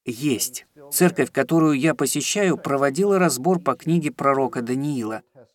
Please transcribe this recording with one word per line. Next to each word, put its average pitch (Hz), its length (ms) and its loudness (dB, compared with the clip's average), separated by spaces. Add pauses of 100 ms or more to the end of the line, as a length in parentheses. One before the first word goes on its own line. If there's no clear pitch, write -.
есть. 123 600 -4 (240)
Церковь, 175 400 2
которую 151 480 2
я 147 160 2
посещаю, 151 600 0
проводила 139 600 0
разбор 175 420 0
по 139 140 0
книге 160 360 0
пророка 135 520 -2
Даниила. 123 600 -4 (320)